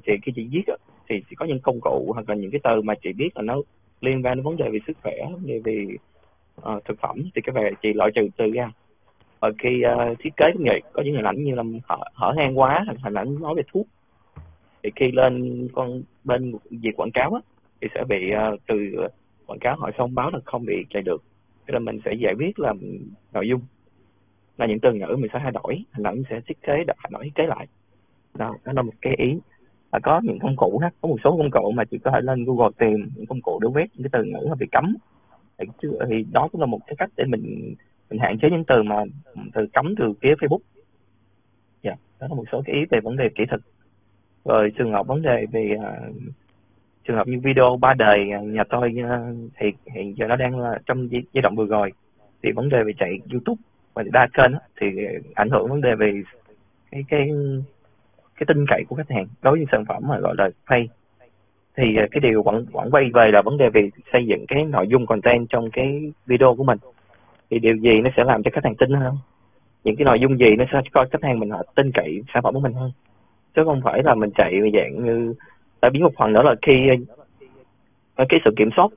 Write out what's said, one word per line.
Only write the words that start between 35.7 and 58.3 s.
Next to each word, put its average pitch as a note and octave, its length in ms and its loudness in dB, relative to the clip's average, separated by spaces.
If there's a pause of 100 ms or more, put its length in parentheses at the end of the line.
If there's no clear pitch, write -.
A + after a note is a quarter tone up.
chứ, D3+ 160 -6 (120)
thì A2 220 -2
đó C3+ 200 2
cũng E3 100 -6
là C#3 60 0
một A2 200 -6
cái D3 100 -12
cách F#3+ 180 -4
để - 100 -2
mình, A2 500 -6 (340)
mình A2 100 -8
hạn A#2 200 0
chế D3+ 100 4
những E3 140 -2
từ B2 200 4
mà, G#2 200 -2 (500)
từ G#2+ 200 -2
cấm E3 220 0
từ A#2 260 -2
phía C3+ 180 4
Facebook. D#3 200 -2 (1200)
Dạ, F#2+ 120 -6 (240)
đó C3+ 100 -10
là D#3+ 60 -8
một A#2+ 160 -6
số C3 140 -4
cái C#3 100 -4
ý C#3+ 140 0
về A#2 140 2
vấn A#2 140 -6
đề B2 180 0
kỹ G#2+ 140 -2
thuật. A2 120 -4 (840)
Rồi G#2+ 320 2
trường A#2 140 -2
hợp G2+ 160 -2
vấn C#3+ 140 -2
đề A#2+ 300 0
về, G#2+ 320 -2
à, G#2 80 -10 (1120)
trường A#2 140 -2
hợp G#2+ 100 0
như B2 160 -4
video C3 380 4
ba C3 120 6
đời, G#2 380 4
à, G2+ 80 -4
nhà G#2+ 300 -4
tôi, A#2+ 240 0 (160)
à, A#2+ 220 -4 (280)
thì G#2+ 120 0 (220)
hiện G2+ 240 -10
giờ A2 100 -2
nó A#2 80 2
đang B2+ 240 -2
là A#2 260 -4
trong B2+ 260 -4
giai, B2 120 -4 (100)
giai C3+ 80 0
đoạn G#2 140 2
vừa G#2+ 100 0
rồi. G2+ 260 0 (520)
Thì - 80 0
vấn A#2 180 -2
đề B2 140 4
về G#2+ 160 -2
chạy F#2 200 -2 (120)
YouTube E3 300 -4 (320)
và A2+ 180 -6
đa B2 220 6
kênh C3 200 6
á, D3 60 -6 (220)
thì G#2 60 0 (480)
ảnh G#2+ 140 2
hưởng G#2 200 2
vấn D3 120 -2
đề B2 140 2
về G#2 260 0 (720)
cái, C#3 160 -8
cái, D3 200 0 (1080)